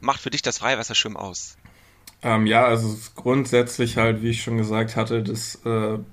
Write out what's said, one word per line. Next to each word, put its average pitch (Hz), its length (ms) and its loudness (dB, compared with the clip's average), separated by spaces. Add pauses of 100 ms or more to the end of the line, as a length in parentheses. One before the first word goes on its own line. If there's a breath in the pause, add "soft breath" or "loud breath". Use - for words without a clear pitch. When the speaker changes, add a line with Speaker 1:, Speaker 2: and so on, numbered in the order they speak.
Speaker 1:
macht 135 200 0
für 135 100 -8
dich 139 120 -4
das - 160 -2
Freiwasserschwimmen 113 580 -2
aus? - 420 -12 (640 soft breath)
Speaker 2:
Ähm, 110 240 2
ja, 113 180 6
also 117 240 2
es 107 60 -4
ist - 200 -14
grundsätzlich 123 840 2
halt, 113 260 2
wie 117 80 0
ich 113 120 -2
schon 117 140 -2
gesagt 113 400 0
hatte, 113 260 0
das, 110 420 -6
äh, 110 340 0 (140)